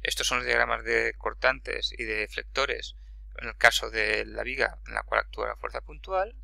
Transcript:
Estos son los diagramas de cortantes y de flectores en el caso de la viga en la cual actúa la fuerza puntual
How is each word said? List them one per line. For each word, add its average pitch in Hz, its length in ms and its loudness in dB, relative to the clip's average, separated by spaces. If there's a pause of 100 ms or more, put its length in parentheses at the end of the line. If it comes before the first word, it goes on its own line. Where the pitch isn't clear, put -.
Estos - 240 0
son 127 120 2
los 123 80 -2
diagramas 117 380 2
de 113 340 2
cortantes - 800 -2
y 120 60 -4
de 107 240 -4
flectores - 680 -4 (440)
en 120 100 -8
el 110 80 -10
caso 117 340 8
de 107 340 2
la 107 180 -6
viga 127 440 -2
en 110 80 -10
la 110 80 0
cual 110 180 2
actúa 110 280 -4
la 107 80 -6
fuerza 113 240 -6
puntual 190 640 -4